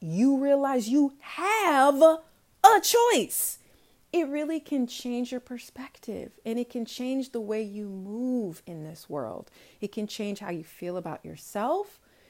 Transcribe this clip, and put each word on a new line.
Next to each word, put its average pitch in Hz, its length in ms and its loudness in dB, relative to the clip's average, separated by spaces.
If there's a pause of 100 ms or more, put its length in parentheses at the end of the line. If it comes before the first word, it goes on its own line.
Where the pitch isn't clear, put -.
you 208 360 2
realize 269 520 2
you 277 320 2
have 302 800 2
a - 840 6
choice. 466 760 2 (540)
It 330 160 0
really 302 300 -4
can 277 280 -4
change 247 460 -8
your 254 80 -8
perspective, 240 920 -14 (120)
and 226 140 -6
it 240 120 -6
can 233 160 -6
change 254 440 -6
the 233 120 -6
way 214 200 -4
you 208 260 -10
move 208 800 -6
in 165 180 -12
this 160 240 -18
world. 139 420 -10 (300)
It 202 120 -8
can 214 140 -6
change 202 320 -8
how 202 120 -12
you 170 140 -8
feel 175 320 -10
about 170 280 -10
yourself. 233 760 -6 (300)